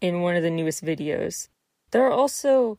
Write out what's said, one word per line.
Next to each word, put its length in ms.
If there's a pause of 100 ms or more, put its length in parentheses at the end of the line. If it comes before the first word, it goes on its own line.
in 180
one 160
of 80
the 80
newest 320
videos. 640 (440)
There 140
are 60
also 680